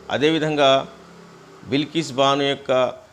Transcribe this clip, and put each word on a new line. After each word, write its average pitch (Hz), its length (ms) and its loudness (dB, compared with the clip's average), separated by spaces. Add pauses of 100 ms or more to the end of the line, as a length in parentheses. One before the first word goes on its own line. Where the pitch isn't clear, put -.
(140)
అదేవిధంగా 147 560 2 (1000)
బిల్కిస్ 143 480 -4
బాను 139 340 2
యొక్క - 180 -6 (420)